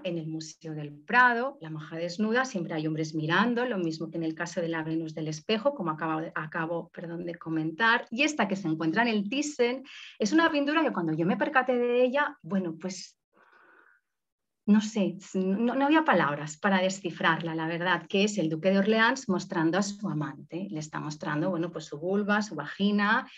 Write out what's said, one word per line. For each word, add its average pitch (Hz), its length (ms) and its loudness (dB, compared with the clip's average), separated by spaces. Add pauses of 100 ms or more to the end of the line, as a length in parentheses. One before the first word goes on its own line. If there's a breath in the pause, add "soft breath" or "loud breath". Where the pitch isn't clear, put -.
en 170 120 -2
el 160 100 -6
Museo 160 460 -10
del 147 200 -8
Prado, 240 680 2
la 160 100 -12
maja 156 280 -10
desnuda, 214 480 0
siempre 170 280 -6
hay 156 140 -2
hombres 156 260 -4
mirando, 202 520 2
lo 226 120 -4
mismo 160 320 -4
que - 80 -10
en 165 60 -4
el 160 100 -2
caso 170 280 -6
de 165 80 -2
la 165 120 -2
Venus 160 320 -4
del 156 140 -6
espejo, 220 480 -2
como 170 160 -2
acabo, 160 300 -2 (120)
acabo, 165 560 -4
perdón, 170 360 -10
de 170 100 -8
comentar. 160 720 0
Y 240 140 0
esta 277 240 0
que 190 80 -2
se 170 140 -4
encuentra 160 320 0
en 240 80 4
el 208 200 0
Thyssen 262 540 -2 (340 loud breath)
es 214 140 0
una 320 180 8
pintura 302 340 4
que 226 100 2
cuando 165 200 0
yo 165 120 2
me 214 100 4
percaté 262 420 4
de 240 280 4
ella, 285 360 0
bueno, 170 380 -2
pues, - 400 -10 (1500 soft breath)
no 208 140 6
sé, 180 360 -2 (180)
no, 202 400 0
no 277 100 2
había 311 200 4
palabras 147 520 0
para 196 240 2
descifrarla, 170 720 0
la 160 140 -2
verdad, 170 400 -2
que 202 160 2
es 208 160 0
el 160 100 0
duque 160 220 0
de 196 80 4
Orleans 220 500 2
mostrando 170 480 0
a 202 60 2
su 196 260 -6
amante. 151 600 -6
Le 151 80 -6
está 151 200 -10
mostrando, 151 520 -4
bueno, 170 200 -4
pues, 160 140 -10
su 143 140 -12
vulva, 202 420 0
su 208 140 -8
vagina, 208 840 0